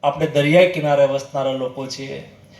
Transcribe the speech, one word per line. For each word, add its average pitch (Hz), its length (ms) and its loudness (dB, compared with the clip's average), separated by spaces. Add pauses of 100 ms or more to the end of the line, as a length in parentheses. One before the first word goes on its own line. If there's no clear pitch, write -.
આપણે 151 240 -2
દરિયાઈ 151 460 4
કિનારે 143 340 2
વસનારા 135 460 -4
લોકો 131 340 -8
છીએ. 139 440 -14 (300)